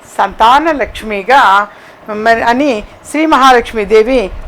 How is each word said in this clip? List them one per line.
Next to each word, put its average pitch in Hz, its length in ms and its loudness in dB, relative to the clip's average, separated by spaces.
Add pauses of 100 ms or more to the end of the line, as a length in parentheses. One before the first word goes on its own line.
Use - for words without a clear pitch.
(180)
సంతానలక్ష్మిగా 226 1200 0 (840)
మరి 226 180 2
అని 240 420 -2 (260)
శ్రీ 311 160 -2
మహాలక్ష్మీదేవి 240 920 2 (280)